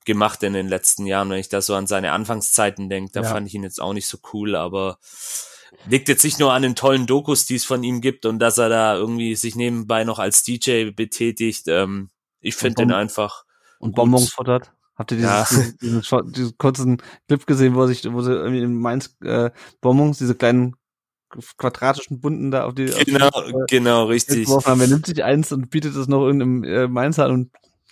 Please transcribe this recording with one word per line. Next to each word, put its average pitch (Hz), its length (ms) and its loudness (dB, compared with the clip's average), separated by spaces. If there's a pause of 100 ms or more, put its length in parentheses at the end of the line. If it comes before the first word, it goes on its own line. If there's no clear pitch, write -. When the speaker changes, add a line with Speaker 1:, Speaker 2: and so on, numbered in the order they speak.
Speaker 1:
gemacht 107 380 0
in 101 100 0
den 95 140 -4
letzten 95 380 -2
Jahren, 98 240 -2
wenn 95 100 -4
ich 95 100 -10
da 101 120 -2
so 104 140 -4
an 95 120 -4
seine 95 240 -2
Anfangszeiten 101 800 -2
denk, 98 240 -8
da 104 80 -4
Speaker 2:
Ja. 110 80 -2
Speaker 1:
fand 104 180 -4
ich 98 60 -16
ihn 101 100 -8
jetzt 92 180 -12
auch 98 120 -4
nicht 101 140 -6
so - 100 -10 (160)
cool, 104 220 -4
aber 92 440 -4 (880)
liegt 135 220 2
jetzt - 140 4
nicht 151 160 -2
nur 135 140 4
an 131 80 2
den 127 140 2
tollen 135 320 2
Dokus, 143 380 0
die 127 100 -4
es 117 100 -4
von 127 180 -2
ihm 123 180 -4
gibt 131 240 -2
und 110 140 -2
dass 117 180 -2
er 117 120 4
da 110 260 2
irgendwie 113 400 -4
sich 113 200 -6
nebenbei 117 480 -2
noch 113 160 -4
als 101 240 0
D 120 180 -4
J 113 340 0
betätigt, 113 720 -4
ähm, 95 420 0 (320)
ich - 140 -6
Speaker 2:
Und - 40 -10
Speaker 1:
find 123 200 -2
den 120 100 2
Speaker 2:
Bom-, 92 80 2
Speaker 1:
einfach 104 480 -4 (340)
Speaker 2:
und 110 120 -6
Speaker 1:
gut. 95 40 -8
Speaker 2:
Bonbons 120 380 4
futtert. 123 380 -4 (240)
Habt 113 180 -8
ihr 113 40 -2
dieses, 113 140 2
Speaker 1:
Ja. 104 180 2
Speaker 2:
diesen, 120 280 2
diesen 117 260 -2
Short, 139 320 -2
diesen 123 220 -6
kurzen 131 440 0 (260)
Clip 143 200 0
gesehen, 131 260 4
wo 127 100 4
er 127 40 4
sich, 123 240 -2
wo 120 100 -2
sie 123 120 0
irgendwie 120 280 -2
in 120 160 -2
Mainz, 120 460 -4
äh, 120 260 0 (300)
Bonbons, 143 400 4
diese 123 160 0
kleinen 123 400 2 (840)
quadratischen 135 640 -2
Bunten 139 320 -2
da 131 140 0
auf 123 100 -8
die, 131 180 -2
auf - 60 0
die, 143 120 2
Speaker 1:
Genau, 139 180 6
Speaker 2:
äh, 123 240 -4 (160)
Speaker 1:
genau, 120 360 4
richtig. 117 400 0
Speaker 2:
geworfen 135 220 2
haben. 127 140 6
Er 127 60 6
nimmt 147 180 4
sich 160 180 -4
eins 143 300 2
und 135 160 -4
bietet 151 260 -2
es 135 120 -4
noch 139 140 2
irgendeinem, 127 440 2
äh, 113 220 0
Mainzer 135 380 0
an 131 60 2
und 127 200 -2 (400)